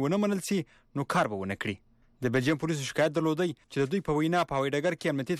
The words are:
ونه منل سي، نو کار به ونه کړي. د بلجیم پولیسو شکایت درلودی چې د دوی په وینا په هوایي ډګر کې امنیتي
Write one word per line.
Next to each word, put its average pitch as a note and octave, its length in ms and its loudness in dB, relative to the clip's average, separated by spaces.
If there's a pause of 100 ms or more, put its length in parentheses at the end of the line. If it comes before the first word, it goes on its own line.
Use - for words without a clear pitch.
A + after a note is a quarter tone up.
ونه D#3+ 200 2
منل G3+ 260 0
سي، G3 100 2 (360)
نو C#3 60 -2 (140)
کار D3+ 180 2
به G2 80 -4
ونه G2 220 -4
کړي. G#2 140 -4 (440)
د B2 120 0
بلجیم C3 280 2
پولیسو D#3+ 260 -2
شکایت D#3 300 0
درلودی D#3+ 340 0
چې - 300 -10
د C#3 100 4
دوی G3 160 0
په D#3 100 2
وینا E3 320 2
په C#3 80 -2
هوایي C3+ 160 0
ډګر D3+ 240 0
کې E3 160 -2
امنیتي C#3 260 -2